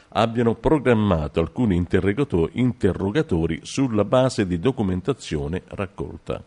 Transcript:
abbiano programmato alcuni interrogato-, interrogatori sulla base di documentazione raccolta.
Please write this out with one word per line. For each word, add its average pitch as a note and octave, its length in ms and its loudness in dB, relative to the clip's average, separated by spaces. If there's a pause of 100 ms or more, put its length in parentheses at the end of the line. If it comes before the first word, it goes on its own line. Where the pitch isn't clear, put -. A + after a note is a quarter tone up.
(100)
abbiano A2+ 440 0
programmato G#2+ 840 2
alcuni G2+ 340 0
interrogato-, F#2+ 760 0
interrogatori F#2 1120 0
sulla A#2 400 0
base B2 420 2
di F2 140 -2
documentazione F2+ 1040 -4
raccolta. - 800 -10